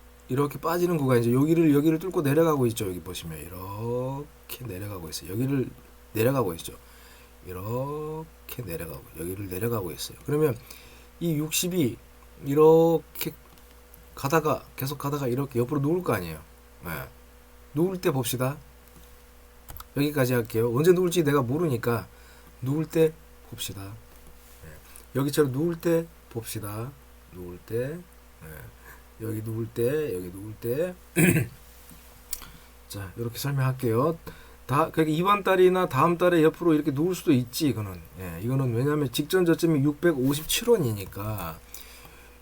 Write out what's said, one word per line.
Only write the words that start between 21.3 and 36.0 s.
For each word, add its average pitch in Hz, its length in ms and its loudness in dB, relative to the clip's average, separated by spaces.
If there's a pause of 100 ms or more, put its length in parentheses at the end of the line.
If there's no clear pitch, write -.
모르니까 120 640 -2 (540)
누울 147 260 -4
때 160 260 2 (380)
봅시다. 98 320 -10
네. - 880 -20 (460)
여기처럼 139 360 2
누울 165 280 -2
때 165 260 0 (240)
봅시다. 110 640 -10 (400)
누울 90 340 -14
때. 131 320 -4 (420)
네. 80 80 -18 (720)
여기 110 220 -6
누울 113 260 -6
때, 131 460 -2
여기 90 160 -8
누울 101 240 -14
때. 156 400 -4 (200)
<clears throat> 160 340 4 (1400)
자, 95 280 -12
이렇게 117 220 -8
설명할게요. 131 800 0 (540)
다, 156 180 2
그러니까 156 280 2
이번 196 260 2
달이나 185 420 6
다음 165 300 2